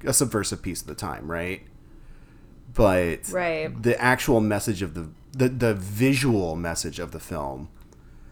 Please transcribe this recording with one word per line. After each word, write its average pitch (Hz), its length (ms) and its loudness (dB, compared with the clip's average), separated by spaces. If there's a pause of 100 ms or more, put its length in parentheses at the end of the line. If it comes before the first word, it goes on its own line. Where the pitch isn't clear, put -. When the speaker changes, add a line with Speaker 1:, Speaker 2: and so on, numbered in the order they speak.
Speaker 1:
a 135 100 0
subversive 107 480 0
piece 87 200 -6
of - 60 -16
the 76 80 -12
time, 71 340 -8
right? 87 320 -4 (1120)
But 90 560 4
Speaker 2:
Right. 160 520 -4
Speaker 1:
the 117 200 4
actual 123 400 4
message 104 400 0
of 85 120 -4
the, 82 160 -8 (220)
the, 127 180 2
the 120 240 2
visual 104 800 2
message 82 440 -4
of 82 120 -8
the 78 80 -10
film, 71 500 -8 (640)